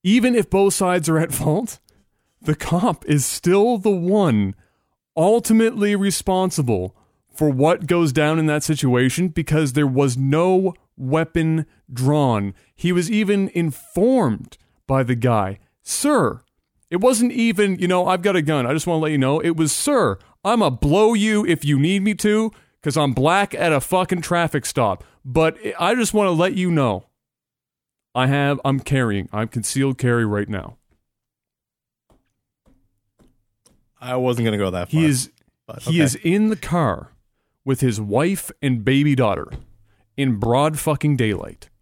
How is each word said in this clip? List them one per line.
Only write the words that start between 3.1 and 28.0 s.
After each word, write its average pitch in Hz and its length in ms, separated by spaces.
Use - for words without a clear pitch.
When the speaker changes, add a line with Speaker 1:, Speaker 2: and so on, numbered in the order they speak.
Speaker 1:
still 202 540
the 208 120
one 170 640
ultimately 220 800
responsible 180 960
for 156 160
what 147 380
goes 170 260
down 151 260
in 156 80
that 151 180
situation 135 640
because 151 440
there 147 140
was 131 300
no 175 580
weapon 160 680
drawn. 123 640
He 180 180
was 175 180
even 202 440
informed 175 1040
by 135 160
the 123 140
guy, 110 420
"Sir," 226 600
it 175 100
wasn't 240 320
even, 208 480
you 175 80
know, 180 180
"I've 180 160
got 196 140
a 160 60
gun, 143 240
I 127 60
just 156 140
wanna 165 160
let 156 100
you 147 60
know." 139 220
It 170 160
was, 156 160
"Sir, 196 460
I'ma 208 260
blow 185 440
you 214 320
if 165 180
you 143 160
need 190 220
me 208 140
to, 214 360
'cause 143 140
I'm 143 160
black 170 420
at 160 180
a 143 80
fucking 185 400
traffic 165 460
stop. 104 360
But 160 320
I 190 140
just 233 200
wanna 202 180
let 175 220
you 180 160
know, 123 360